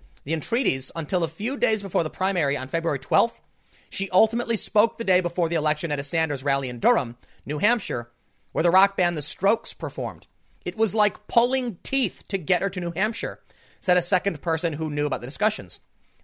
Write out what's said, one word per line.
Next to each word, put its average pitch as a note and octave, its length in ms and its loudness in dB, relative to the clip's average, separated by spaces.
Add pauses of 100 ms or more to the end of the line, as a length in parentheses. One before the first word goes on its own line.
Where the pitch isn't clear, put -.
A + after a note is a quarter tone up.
(240)
the D3 80 -4
entreaties D#3+ 640 -2
until E3+ 260 -2
a D#3+ 60 0
few A#3 280 -6
days G#3+ 260 0
before F#3+ 200 0
the D3+ 80 -4
primary E3+ 460 -2
on C3 100 -6
February D#3 320 -2
twelfth. G3 420 0 (500)
She G3 200 -6
ultimately A3+ 460 2
spoke - 420 2
the A3+ 60 -6
day F3+ 160 4
before E3 280 0
the E3 80 -2
election D3+ 360 -2
at C#3 80 -2
a D3 40 -4
Sanders D3+ 380 -2
rally C#3 260 0
in A#2+ 120 -8
Durham, D3+ 360 2 (280)
New D3 140 -4
Hampshire, E3 520 -2 (420)
where D#3+ 120 0
the E3+ 60 2
rock F#3+ 260 4
band F3 200 0
The D3 60 -4
Strokes - 520 0
performed. B2 540 -8 (360)
"It - 120 -6
was G3+ 180 2
like G#3 320 2
pulling B3 560 2
teeth - 460 -2
to G3 100 -2
get D#3+ 240 0
her G3 80 0
to F#3 100 -6
New E3+ 120 -4
Hampshire," E3+ 480 -4 (400)
said F3+ 160 4
a F3+ 60 4
second F3+ 380 0
person D#3+ 340 -2
who D#3 160 -4
knew D3 160 0
about C3 140 -2
the A#2 60 -10
discussions. C#3+ 540 -4 (440)